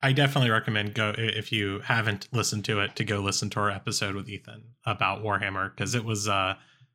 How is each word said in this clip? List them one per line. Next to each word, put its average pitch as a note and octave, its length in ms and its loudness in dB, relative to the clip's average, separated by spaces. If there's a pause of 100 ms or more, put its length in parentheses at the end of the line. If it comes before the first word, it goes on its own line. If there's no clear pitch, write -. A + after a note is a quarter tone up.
I C3+ 120 4
definitely C3+ 380 4
recommend G#2+ 440 0
go, A2 160 0
i-, G#2+ 100 -4
if G#2+ 300 -2
you G2+ 300 0
haven't G#2+ 500 0
listened G#2 360 0
to G#2+ 140 0
it, G2+ 160 -2
to A#2 80 -2
go G#2 140 0
listen G2 320 -2
to - 100 -2
our G#2 100 2
episode G2 440 -4
with G2 140 -8
Ethan G#2+ 340 -14 (240)
about G2 380 0
Warhammer, G2 520 -2
'cause - 200 0
it A2+ 80 -2
was, G#2+ 240 -2
uh, F#2+ 260 2 (400)